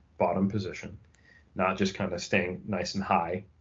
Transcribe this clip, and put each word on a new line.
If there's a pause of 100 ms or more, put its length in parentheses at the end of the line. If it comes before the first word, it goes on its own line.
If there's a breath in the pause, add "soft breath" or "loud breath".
(180)
bottom
position, (560 soft breath)
not
just
kinda
staying
nice
and
high (160)